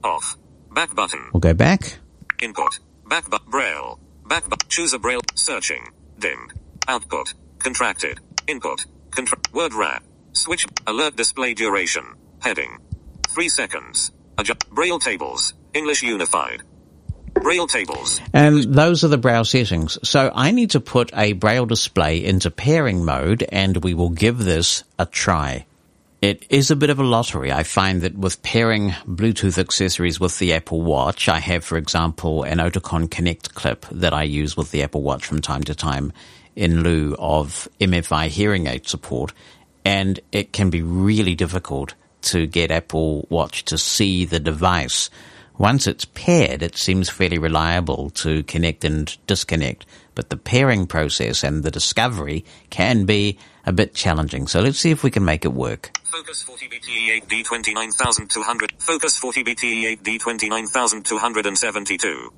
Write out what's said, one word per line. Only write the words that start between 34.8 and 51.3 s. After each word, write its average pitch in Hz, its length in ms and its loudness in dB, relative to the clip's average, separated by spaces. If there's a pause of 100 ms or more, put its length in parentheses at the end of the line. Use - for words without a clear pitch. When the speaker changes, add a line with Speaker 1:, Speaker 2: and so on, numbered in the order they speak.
Speaker 2:
Apple 71 200 -4
Watch 69 240 -2
from - 160 -2
time - 220 -4
to - 100 -4
time - 380 -2 (440)
in 85 260 2
lieu 78 360 2
of 76 500 -2 (120)
M 95 120 4
F 85 200 0
I 78 160 0
hearing 92 380 0
aid 64 220 -6
support, - 460 -6 (500)
and 95 340 2 (140)
it 101 220 -2
can 95 160 2
be 85 100 0
really 92 540 2
difficult 82 600 -4 (280)
to 82 240 2
get 82 240 2
Apple 80 580 -2
Watch 80 380 -2
to 80 100 -2
see 95 480 2
the 82 160 0
device. 80 680 0 (480)
Once 113 280 4
it's - 200 -2
paired, - 560 2
it 85 140 -4
seems 92 320 2
fairly 87 300 0
reliable 80 720 0
to 78 320 0
connect 82 420 -2
and 76 320 -2 (100)
disconnect, 80 600 -2 (280)
but - 140 -6
the - 80 -4
pairing 123 500 2
process 71 580 -2